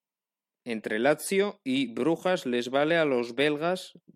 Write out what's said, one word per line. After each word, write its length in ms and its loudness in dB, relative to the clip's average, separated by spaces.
entre 340 -4
Lazio 640 0
y 280 0
Brujas 540 0
les 240 0
vale 280 2
a 80 4
los 300 0
belgas, 580 0